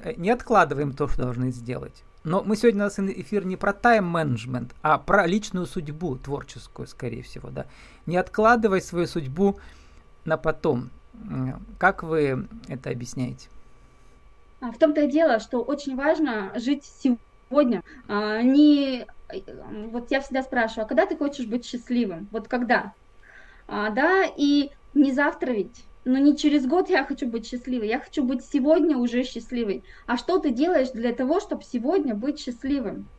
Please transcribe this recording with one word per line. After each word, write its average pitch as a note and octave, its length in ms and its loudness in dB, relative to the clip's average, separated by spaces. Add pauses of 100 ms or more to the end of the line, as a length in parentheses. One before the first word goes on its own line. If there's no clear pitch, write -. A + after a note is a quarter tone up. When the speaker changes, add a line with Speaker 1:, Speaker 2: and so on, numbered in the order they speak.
Speaker 1:
э, E3 140 -6
не F3 140 0
откладываем D3 640 2
то, C#3 160 -2
что - 140 0
должны B2+ 280 -2
сделать. B2+ 520 -10 (200)
Но E3+ 200 0
мы G#3+ 140 0
сегодня, G#3+ 260 4
у - 20 2
нас G3+ 140 -4
эфир G3 460 -4
не F#3 120 -4
про G3 160 0
тайм-менеджмент, D3+ 1120 0
а D3+ 160 4
про F#3 280 2
личную F#3 400 -2
судьбу D3+ 500 -6
творческую, C3+ 720 -10
скорее A#2+ 360 -10
всего, C3 280 -14
да. C3+ 160 -10 (380)
Не E3+ 120 0
откладывай G#3+ 640 4
свою E3+ 260 -2
судьбу E3+ 520 0 (640)
на D#3 120 0
потом. D3+ 540 0 (220)
М, C3 520 -8 (140)
как F#3+ 240 2
вы D3 440 0 (220)
это C#3 220 -8
объясняете? B2 580 -8 (1120)
Speaker 2:
А, B3 100 -8
в - 60 -14
том-то D#4 240 4
и C#4+ 100 4
дело, C#4+ 280 4
что A#3+ 240 -4
очень C#4 320 -6
важно C4+ 600 0
жить C4 300 -2
сегодня. B3 960 0 (260)
А, A3+ 340 -2
не, C#4 600 6
э, - 40 -14 (840)
вот A#3+ 200 -6
я C4+ 100 0
всегда C4 220 -4
спрашиваю: A3+ 420 -2
"А - 20 -8
когда D4+ 180 2
ты F4 120 -2
хочешь C#4+ 300 -4
быть A#3+ 180 -6
счастливым? A3+ 640 -4
Вот A3 160 -6
когда?" A#3 460 0 (720)
А, G#3 240 -2
да, E4+ 340 4 (120)
и C#4+ 320 4 (240)
не C#4 200 6
завтра C#4+ 400 0
ведь, - 340 -6 (180)
но B3+ 140 2
не C#4+ 180 6
через D4 300 2
год F4 220 2
я F4+ 160 2
хочу C4+ 220 -6
быть A3+ 200 -6
счастливой, B3 420 -6
я A#3 100 -2
хочу - 260 -4
быть B3 200 -2
сегодня D4 520 4
уже A#3+ 260 0
счастливой. A#3 600 -6 (240)
А A#3+ 100 0
что F4 220 2
ты D4+ 120 0
делаешь C#4 420 2
для A#3 200 -2
того, C4+ 280 0
чтобы - 220 -6
сегодня C4 520 -2
быть C4+ 240 -4
счастливым? A#3+ 800 -6